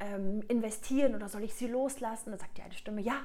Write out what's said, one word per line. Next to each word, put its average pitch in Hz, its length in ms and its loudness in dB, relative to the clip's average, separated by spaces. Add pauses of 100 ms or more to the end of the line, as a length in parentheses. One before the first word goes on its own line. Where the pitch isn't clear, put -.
ähm, 202 480 2
investieren 247 680 4
oder 208 140 -4
soll 208 160 -4
ich - 80 0
sie 247 140 -2
loslassen? 247 640 -2
Dann 98 100 -6
sagt - 160 -4
die - 60 -2
eine - 100 -12
Stimme 202 300 -4
ja, 240 220 0